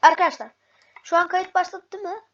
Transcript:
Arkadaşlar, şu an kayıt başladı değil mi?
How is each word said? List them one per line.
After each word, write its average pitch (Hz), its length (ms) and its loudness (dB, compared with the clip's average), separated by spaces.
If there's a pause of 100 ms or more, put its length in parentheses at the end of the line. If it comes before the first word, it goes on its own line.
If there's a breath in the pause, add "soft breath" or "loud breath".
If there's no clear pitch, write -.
Arkadaşlar, 320 480 2 (520 soft breath)
şu - 140 -2
an 349 120 2
kayıt 370 260 -4
başladı 370 380 -2
değil 403 120 -12
mi? 381 160 -8 (140)